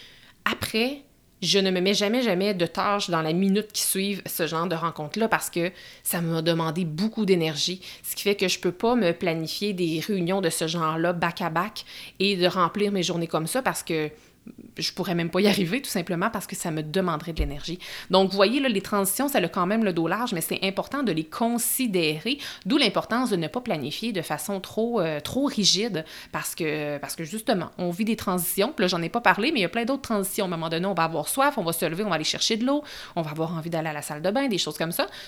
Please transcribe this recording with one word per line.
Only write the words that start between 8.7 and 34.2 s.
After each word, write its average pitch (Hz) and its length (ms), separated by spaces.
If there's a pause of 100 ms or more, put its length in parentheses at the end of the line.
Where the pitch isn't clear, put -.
pas 226 220
me 185 180
planifier 170 600
des 170 320
réunions 190 340
de 180 80
ce 165 180
genre-là 160 460
back-à-back 170 720 (340)
et 196 180
de 175 100
remplir 185 460
mes 196 100
journées 170 240
comme 165 200
ça 254 140
parce 185 220
que 156 280 (680)
je - 160
pourrais 180 220
même 170 160
pas 180 100
y 202 60
arriver 202 340
tout - 80
simplement 180 400
parce 214 180
que - 80
ça 185 160
me 156 120
demanderait 160 500
de 156 60
l'énergie. 147 400 (320)
Donc, 190 180
vous 190 80
voyez, 208 240
là, 269 80
les 196 140
transitions, 202 440
ça 277 120
a 175 100
quand 180 160
même 214 200
le 190 100
dos 165 120
large, 214 280
mais 165 80
c'est - 200
important 196 400
de 220 100
les 165 120
considérer, 226 1120 (300)
d'où 226 100
l'importance 240 540
de 202 60
ne 165 120
pas 247 140
planifier 190 500
de 185 80
façon 160 400
trop, 226 400
euh, 160 200
trop 262 260
rigide 196 580 (260)
parce - 240
que, 151 440
parce 143 180
que 165 80
justement, 202 540
on 175 100
vit 175 160
des 214 120
transitions, 196 600
puis - 60
là, 185 60
j'en 175 120
ai 165 80
pas 233 140
parlé, 196 280
mais 302 100
il - 20
y - 20
a 170 60
plein 233 160
d'autres 277 160
transitions. 202 420
À 185 40
un - 20
moment 165 180
donné, 165 160
on 202 80
va 170 120
avoir 160 220
soif, 277 300
on 214 60
va 165 100
se 170 140
lever, 165 180
on 208 60
va 165 60
aller 156 80
chercher - 340
de 233 80
l'eau, 294 180 (320)
on 170 60
va 151 80
avoir 160 260
envie 160 140
d'aller 160 180
à 151 60
la 147 80
salle 151 180